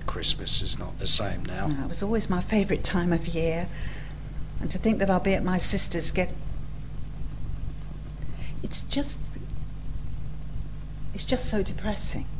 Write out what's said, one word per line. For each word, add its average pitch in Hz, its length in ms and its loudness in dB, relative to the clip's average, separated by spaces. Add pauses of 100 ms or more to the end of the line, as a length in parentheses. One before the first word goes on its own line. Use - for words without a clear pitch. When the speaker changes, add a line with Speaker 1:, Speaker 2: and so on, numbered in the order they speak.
Speaker 1:
Christmas - 560 2
is - 160 2
not 92 200 -4
the 107 80 0
same 92 380 4
now. 90 220 -2
Speaker 2:
No, 139 180 0
it - 40 -2
was - 140 0
always 214 280 2
my 180 100 2
favourite 196 420 2
time 175 300 2
of 160 140 2
year. 165 420 0 (920)
And - 120 0
to 185 80 0
think 220 220 4
that 196 100 4
I'll 180 100 4
be 190 140 2
at - 100 2
my 180 140 2
sister's 175 520 0
get-, 180 220 2 (2250)
it's - 180 -2
just, - 400 -2 (1900)
it's - 120 -4
just - 240 2
so 208 120 4
depressing. 202 600 0 (160)